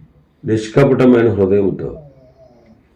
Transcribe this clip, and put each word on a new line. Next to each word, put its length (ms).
నిష్కపటమైన 840
హృదయముతో, 680